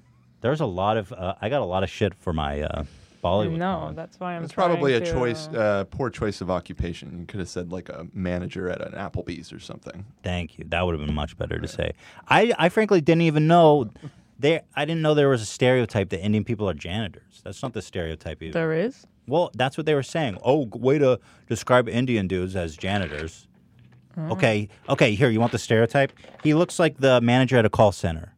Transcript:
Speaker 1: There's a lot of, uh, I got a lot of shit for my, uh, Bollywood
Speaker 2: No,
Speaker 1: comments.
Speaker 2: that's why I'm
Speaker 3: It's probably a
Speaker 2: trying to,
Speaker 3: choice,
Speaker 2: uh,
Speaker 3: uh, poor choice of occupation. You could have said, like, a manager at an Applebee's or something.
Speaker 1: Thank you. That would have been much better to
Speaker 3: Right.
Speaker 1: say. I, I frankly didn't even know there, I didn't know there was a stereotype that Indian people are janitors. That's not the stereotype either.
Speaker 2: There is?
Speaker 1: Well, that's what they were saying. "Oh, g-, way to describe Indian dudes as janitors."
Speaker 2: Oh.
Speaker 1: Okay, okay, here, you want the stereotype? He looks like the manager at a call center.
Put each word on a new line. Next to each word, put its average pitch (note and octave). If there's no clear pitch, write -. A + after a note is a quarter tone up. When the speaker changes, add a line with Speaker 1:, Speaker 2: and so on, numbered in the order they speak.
Speaker 1:
There's D3
a D3
lot G2
of, G#2+
uh, F#2
I G#2
got C3+
a -
lot F#2
of G2
shit G2+
for -
my, D2
uh, D2+
Bollywood G2+
Speaker 2:
No, F3+
Speaker 1:
comments. D#3
Speaker 2:
that's E3
why F3
I'm E3
Speaker 3:
It's -
probably E3+
a A#2
Speaker 2:
trying -
to, C3+
Speaker 3:
choice, A#2+
Speaker 2:
uh, B2+
Speaker 3:
uh, G#2
poor C3
choice G#2+
of F2+
occupation. F2
You E2+
could G2
have E2+
said, F2
like, F2+
a D#2+
manager F2+
at -
an -
Applebee's -
or -
something. -
Speaker 1:
Thank F2+
you. E2
That F2
would E2+
have D2+
been D2+
much D2+
better D#2
to D#2
Speaker 3:
Right. D#2+
Speaker 1:
say. -
I, G#3
I E3
frankly G3+
didn't D#3+
even D#3
know D3+
there, D3
I D3
didn't D#3+
know D3+
there C#3+
was B2
a G2+
stereotype A#2+
that F2+
Indian G#2+
people G#2
are E2
janitors. F2
That's -
not B2+
the G#2
stereotype D#2+
either. D#2+
Speaker 2:
There E3
is? F#3+
Speaker 1:
Well, D#3+
that's C3
what D3+
they D3+
were C#3
saying. B2
"Oh, C3+
g-, G#2
way C3
to B2+
describe B2
Indian A2+
dudes F#2
as E2
janitors." D#2+
Speaker 2:
Oh. D#3+
Speaker 1:
Okay, G#2+
okay, C3
here, B2
you A2
want A#2+
the -
stereotype? A#2
He D3+
looks E3+
like D#3+
the C3
manager B2
at A2
a -
call G#2
center. E2+